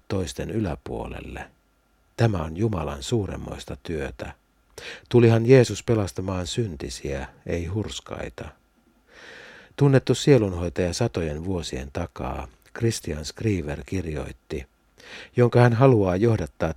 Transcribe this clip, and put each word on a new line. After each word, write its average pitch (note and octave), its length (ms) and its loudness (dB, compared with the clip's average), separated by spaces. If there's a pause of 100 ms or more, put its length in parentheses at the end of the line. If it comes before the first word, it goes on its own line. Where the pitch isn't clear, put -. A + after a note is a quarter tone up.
toisten F#2 420 -6
yläpuolelle. - 960 -8 (720)
Tämä A2 200 2
on D#2+ 200 -6
Jumalan D#2+ 460 -4
suuremmoista - 800 -6
työtä. - 500 -8 (760)
Tulihan A#2 360 6
Jeesus A#2+ 380 6
pelastamaan F#2+ 640 -2
syntisiä, C#2 800 -6 (180)
ei F2 200 -4
hurskaita. E2 800 -8 (1300)
Tunnettu C3+ 400 4
sielunhoitaja F2+ 800 2
satojen E2 520 -4
vuosien D#2 480 -6
takaa, C#2 540 -6 (300)
Christian D#2+ 480 -4
Skriver E2+ 600 -4
kirjoitti: D2 800 -6 (680)
"Jonka A#2+ 260 6
hän A#2+ 120 8
haluaa A2 420 6
johdattaa F#2+ 600 0